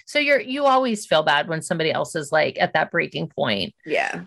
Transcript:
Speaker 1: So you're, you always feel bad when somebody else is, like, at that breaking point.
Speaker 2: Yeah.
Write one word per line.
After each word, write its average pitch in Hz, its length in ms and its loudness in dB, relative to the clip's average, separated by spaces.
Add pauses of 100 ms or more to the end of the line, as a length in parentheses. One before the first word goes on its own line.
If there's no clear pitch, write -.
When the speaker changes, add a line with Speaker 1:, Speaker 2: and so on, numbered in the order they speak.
Speaker 1:
So - 120 -4
you're, 285 220 4
you 262 260 -4
always 262 400 2
feel 156 180 4
bad 147 260 2
when 160 120 -2
somebody 160 300 -2
else 143 240 -4
is, 151 160 -4
like, 147 260 2
at 175 160 0
that 160 160 0
breaking 160 380 -4
point. 107 480 -4 (100)
Speaker 2:
Yeah. 151 420 -2